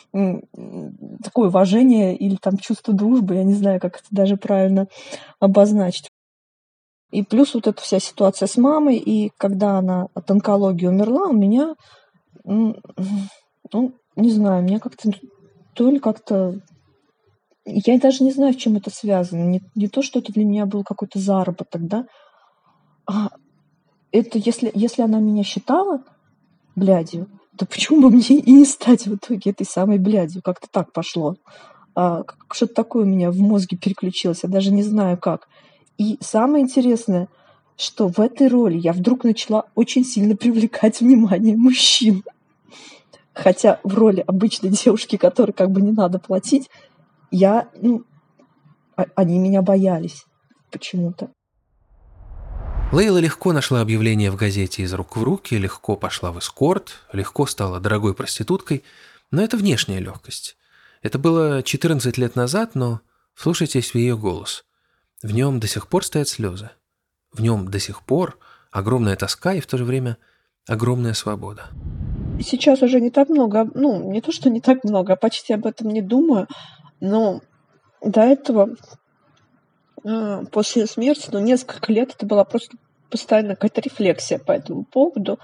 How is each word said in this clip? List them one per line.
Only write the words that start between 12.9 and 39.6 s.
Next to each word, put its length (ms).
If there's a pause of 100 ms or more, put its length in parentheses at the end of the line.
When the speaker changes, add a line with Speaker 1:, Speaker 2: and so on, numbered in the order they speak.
Speaker 1:
ну, 220 (240)
не 140
знаю, 320
мне 160
как-то, 320 (640)
то 160
ли 100
как-то... 600 (1080)
я 340
даже 240
не 80
знаю, 220
в 40
чем 180
это 140
связано. 540
Не, 180 (140)
не 120
то, 140
что 180
это 140
для 100
меня 220
был 180
какой-то 360
заработок, 680
да. 200 (1000)
А 240 (800)
это 260
если, 360
если 300
она 160
меня 240
считала 600 (720)
блядью, 520 (300)
то 80
почему 360
бы 80
мне 120
и 300
не 140
стать 400
в 100
итоге 360
этой 140
самой 340
блядью? 420
Как-то 280
так 240
пошло. 420 (600)
А, 280
как-, 300
что-то 200
такое 300
у 40
меня 240
в 60
мозге 400
переключилось, 640
я 60
даже 220
не 120
знаю 340
как. 300 (500)
И 240
самое 420
интересное, 640 (480)
что 320
в 120
этой 280
роли 300
я 160
вдруг 300
начала 420 (100)